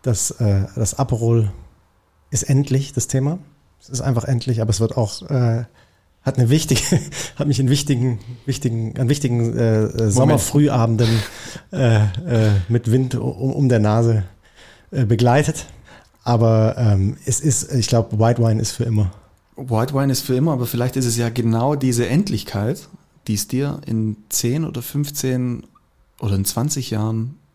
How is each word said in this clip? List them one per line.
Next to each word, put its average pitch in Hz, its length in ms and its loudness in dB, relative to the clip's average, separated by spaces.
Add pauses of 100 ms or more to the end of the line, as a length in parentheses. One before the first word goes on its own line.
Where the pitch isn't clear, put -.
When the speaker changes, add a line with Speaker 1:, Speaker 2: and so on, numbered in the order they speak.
Speaker 1:
das, - 300 -2
äh, 101 320 0 (100)
das 113 240 -4
Aperol 117 520 2 (800)
ist - 140 -2
endlich, 139 480 0
das - 140 -4
Thema. 143 320 -2 (420)
Es - 80 -20
ist 127 120 -8
einfach 117 240 0
endlich, 120 360 -2
aber 110 100 0
es 101 100 0
wird 113 160 0
auch, 110 340 -2
äh, 117 340 0 (580)
hat - 160 -2
eine 120 100 4
wichtige, 151 320 2
<laughs> - 560 -2
hat 143 120 -2
mich 127 120 2
in 131 80 2
wichtigen, 127 520 0 (260)
wichtigen, 113 520 -4
an 120 100 0
wichtigen, 117 480 0
äh, 113 260 2
äh, 107 80 2
Speaker 2:
Moment. 107 220 0
Speaker 1:
Sommerfrühabenden, 123 1000 2 (600)
äh, 123 240 2
äh, 110 540 2 (180)
mit 117 220 0
Wind 127 260 2
u-, - 80 -2
um, 127 280 -2
um 139 160 2
der 117 120 4
Nase, 110 420 2 (720)
äh, 135 120 0
begleitet. 123 640 2 (580)
Aber, 113 540 4
ähm, 101 380 2 (100)
es 123 140 -2
ist, - 320 -2
ich 117 160 0
glaub, 110 320 0
White 117 200 4
Wine 113 220 2
ist 110 100 -4
für 120 120 -4
immer. 107 260 2 (460)
Speaker 2:
White 123 360 -2
Wine 135 200 0
ist 123 100 -2
für 127 140 0
immer, 156 160 2
aber 123 140 -2
vielleicht 123 300 -2
ist 131 80 0
es 117 120 0
ja 117 120 0
genau 117 460 0
diese 123 340 0
Endlichkeit, 120 800 -2 (380)
die 107 80 -2
es - 140 -4
dir 143 380 -4
in 110 300 -2 (120)
zehn 139 360 -2
oder 123 180 -8
fünfzehn 131 840 -4 (560)
oder 101 160 -2
in 98 80 0
zwanzig 131 460 -4
Jahren 110 460 -4 (180)